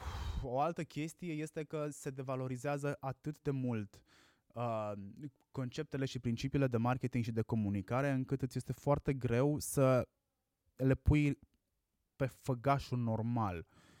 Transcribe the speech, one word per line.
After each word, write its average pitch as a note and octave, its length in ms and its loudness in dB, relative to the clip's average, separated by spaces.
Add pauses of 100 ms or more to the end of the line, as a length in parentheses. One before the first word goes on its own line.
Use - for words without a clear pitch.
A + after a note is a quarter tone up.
(420)
o C3 180 -2
altă E3+ 240 -2
chestie D#3+ 480 -8
este D#3 320 -6
că D3+ 260 -6
se C#3+ 200 -10
devalorizează C3+ 880 -4
atât C#3 420 -8
de D3 80 -2
mult, B2 520 -2 (520)
uh, A2 380 -2 (580)
conceptele C3+ 540 -4
și C3 140 -4
principiile C3+ 480 2
de B2 100 2
marketing A#2+ 480 2
și A2+ 80 -4
de A2 100 0
comunicare, A2 680 0
încât C3 320 0
îți C3 140 -4
este C3 160 -4
foarte C#3+ 420 2
greu B2+ 440 2
să C3 500 4 (680)
le C3 180 4
pui D3 440 4 (800)
pe C#3 100 0
făgașul C3 720 0
normal. A2 680 0 (340)